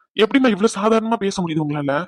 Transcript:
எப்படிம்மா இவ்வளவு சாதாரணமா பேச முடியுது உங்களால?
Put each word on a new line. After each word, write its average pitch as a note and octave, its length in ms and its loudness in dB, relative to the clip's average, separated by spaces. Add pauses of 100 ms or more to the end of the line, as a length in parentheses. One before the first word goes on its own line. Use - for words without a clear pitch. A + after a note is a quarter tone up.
(160)
எப்படிம்மா B3 360 2
இவ்வளவு G3+ 260 0
சாதாரணமா A3 440 0
பேச G3 160 -2
முடியுது D#3+ 260 -2
உங்களால? D3 300 -2 (140)